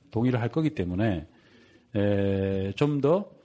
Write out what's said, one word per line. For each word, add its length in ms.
동의를 300
할 80
거기 220
때문에, 560
에, 800
좀 280
더 280